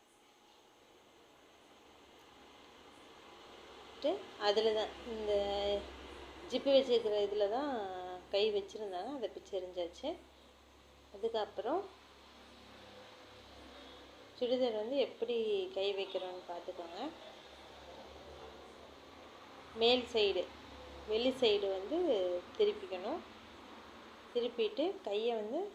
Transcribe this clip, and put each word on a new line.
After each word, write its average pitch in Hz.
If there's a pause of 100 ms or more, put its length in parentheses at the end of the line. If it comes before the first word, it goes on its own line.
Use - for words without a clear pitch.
(4000)
ட்டு, 294 (280)
அதுல 214
தான் 214 (160)
இந்த 214 (1120)
ஜிப்பு 262
வச்சிருக்கிற 226
இதுல 202
தான் 277 (580)
கை 202
வச்சிருந்தாங்க, 202
அதை 226
பிச்சு -
எறிஞ்சாச்சு. 180 (1040)
அதுக்கப்புறம் 220 (2500)
சுடிதார் 247
வந்து 226
எப்படி 240 (380)
கை 196
வைக்கிறோன்னு 185
பார்த்துக்கோங்க. 175 (2750)
மேல் 233
சைடு, 196 (640)
வெளி 233
சைடு 208
வந்து 196 (560)
திருப்பிக்கணும். 208 (1080)
திருப்பிட்டு 233 (160)
கையை 220
வந்து 220 (160)